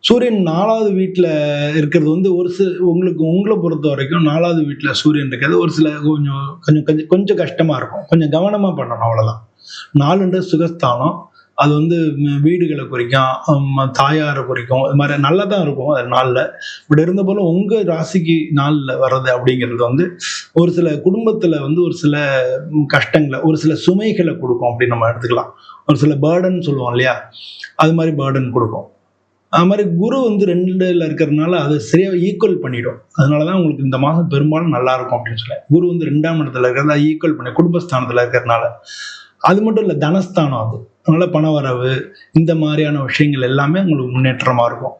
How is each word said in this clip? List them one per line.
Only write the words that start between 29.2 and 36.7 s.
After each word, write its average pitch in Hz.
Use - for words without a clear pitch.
அது 170
மாதிரி 202
குரு 226
வந்து 208
ரெண்டுல 180
இருக்கிறதுனால 151
அதை 147
சரியா 185
ஈக்குவல் 185
பண்ணிடும். 123
அதனாலதான் 151
உங்களுக்கு 143
இந்த 131
மாசம் 156
பெரும்பாலும் 151
நல்லா 127
இருக்கும் 127
அப்படின்னு 113
சொல்ல. -
குரு 170
வந்து 170
ரெண்டாம் 151
இடத்துல 127
இருக்கிறதா 143